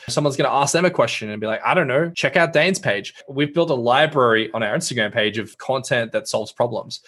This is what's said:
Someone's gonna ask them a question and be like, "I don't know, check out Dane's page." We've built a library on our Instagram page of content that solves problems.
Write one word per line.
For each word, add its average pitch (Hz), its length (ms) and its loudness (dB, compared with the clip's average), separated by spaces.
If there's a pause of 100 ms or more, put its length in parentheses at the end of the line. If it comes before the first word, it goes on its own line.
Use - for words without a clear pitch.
Someone's 147 300 -2
gonna 131 160 0
ask 135 200 2
them 170 120 2
a 175 60 4
question 117 400 0
and 107 100 -8
be 110 60 -4
like, 110 180 -4
"I 127 80 2
don't 170 140 2
know, 151 280 0
check - 200 0
out 170 180 2
Dane's 180 240 2
page." 101 380 -4 (120)
We've 143 260 -2
built 170 180 2
a 139 40 0
library 123 800 4
on 113 80 -2
our 107 140 -2
Instagram 117 360 -2
page 107 280 0
of 98 180 -10
content 123 540 -2
that 107 160 -4
solves 110 240 -4
problems. 113 560 -4